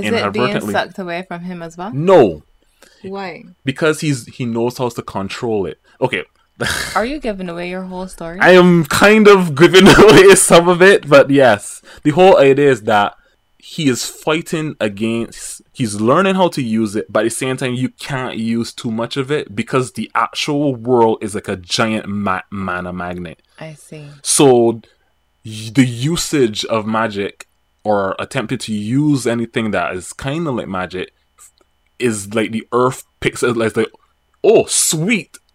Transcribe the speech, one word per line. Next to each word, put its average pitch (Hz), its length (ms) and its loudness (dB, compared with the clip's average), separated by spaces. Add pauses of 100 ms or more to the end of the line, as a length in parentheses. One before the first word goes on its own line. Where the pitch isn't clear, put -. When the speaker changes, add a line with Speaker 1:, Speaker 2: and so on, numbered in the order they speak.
Speaker 1:
it 214 60 -2
being 233 40 -2
Speaker 2:
inadvertently, 208 580 -4
Speaker 1:
sucked 180 260 -6
away 180 240 -10
from 175 200 -14
him 180 200 -12
as 165 140 -18
well? 180 160 -12
Speaker 2:
No. 135 500 4 (600)
Speaker 1:
Why? 190 420 -14 (180)
Speaker 2:
Because 151 380 -2
he's, 143 260 -4
he - 160 -12
knows 117 340 -4
how 123 120 -4
to 113 120 -12
control 101 640 -6
it. - 140 -12 (220)
Okay. 107 240 -4 (340)
<laughs> - 360 -6
Speaker 1:
Are 208 100 -2
you 285 140 -8
giving 190 280 -8
away 175 220 -10
your 185 140 -10
whole 185 260 -12
story? 165 320 -14
Speaker 2:
I 156 80 4
am 180 340 8
kind 208 460 4
of 180 260 4
giving 175 320 6
<laughs> 151 100 8
away 196 380 8
some 175 320 4
of 175 140 4
it, 185 260 6
but 139 220 6
yes. 139 520 2 (220)
The 147 80 0
whole 180 260 6
idea 139 320 4
is 117 140 0
that 104 320 0 (460)
he - 280 -6
is 120 160 -4
fighting 160 720 -6
against, 110 840 -6 (120)
he's 104 280 -6
learning 175 340 2
how 185 140 2
to 151 120 -8
use 110 340 -2
it, - 160 -6
but 110 80 0
at 107 60 -2
the 113 40 0
same 131 280 -6
time, 127 180 -6
you 123 140 -4
can't 127 480 -10
use 113 360 -6
too - 160 -10
much 113 280 -6
of 131 140 -6
it 123 240 -8
because 120 360 -4
the - 240 -10
actual 143 600 -4
world 113 460 2
is 107 140 -8
like 95 140 -10
a 101 80 -6
giant 110 500 -4
ma-, 98 420 -4
mana 90 420 -8
magnet. 90 480 -12 (200)
Speaker 1:
I 156 160 -16
see. 151 320 -20 (160)
Speaker 2:
So 120 580 2 (640)
y-, 110 280 -16
the 131 120 4
usage 123 800 -4
of 110 220 -4
magic 110 600 -6 (360)
or 101 340 -2
attempting 117 420 -8
to - 140 -10
use 123 540 -2
anything 117 440 -4
that 87 220 -4
is 92 200 -12
kinda 147 380 -8
like 87 180 -8
magic 92 440 -10 (840)
is 107 340 -4
like 113 180 -4
the 110 200 -8
earth 127 320 -2 (160)
picks - 240 -6
it, 120 140 0
like, 113 180 -2
like, 113 160 -2 (520)
"Oh, 233 220 4
sweet." 170 720 -4 (180)